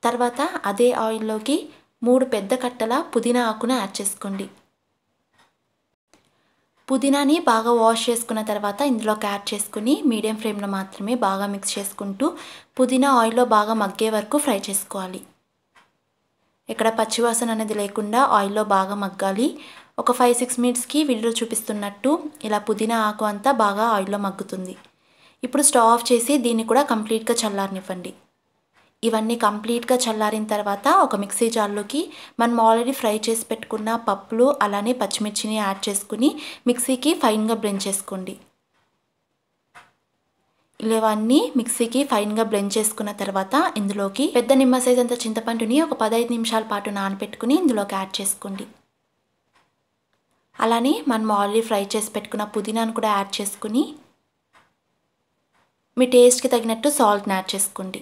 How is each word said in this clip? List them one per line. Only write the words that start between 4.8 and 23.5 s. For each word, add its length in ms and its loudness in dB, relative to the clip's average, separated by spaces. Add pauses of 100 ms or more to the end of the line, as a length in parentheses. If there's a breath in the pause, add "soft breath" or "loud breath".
పుదీనాని 500 2 (100)
బాగా 260 4
వాష్ 320 4
చేసుకున్న 360 -2
తర్వాత 400 -4
ఇందులోకి 460 0
యాడ్ 220 -6
చేసుకుని 440 -2 (120)
మీడియం 320 0
ఫ్లేమ్‌లో 380 -4
మాత్రమే 380 -6 (100)
బాగా 240 0
మిక్స్ 260 -6
చేసుకుంటూ 540 -6 (460 loud breath)
పుదీనా 400 2
ఆయిల్లో 320 4
బాగా 280 4
మగ్గే 360 0
వరకు 300 0
ఫ్రై 220 0
చేసుకోవాలి. 600 -8 (1500)
ఇక్కడ 240 0
పచ్చివాసన 580 0
అనేది 300 -4
లేకుండా 400 0 (160)
ఆయిల్లో 280 0 (100)
బాగా 220 0
మగ్గాలి. 500 -2 (520 loud breath)
ఒక 200 2
ఫైవ్ 220 6
సిక్స్ 220 -4
మినిట్స్‌కి 400 0
వీడియోలో 320 0
చూపిస్తున్నట్టు 800 -4 (300)
ఇలా 180 -2
పుదీనా 460 0
ఆకు 180 -2
అంతా 280 0 (100)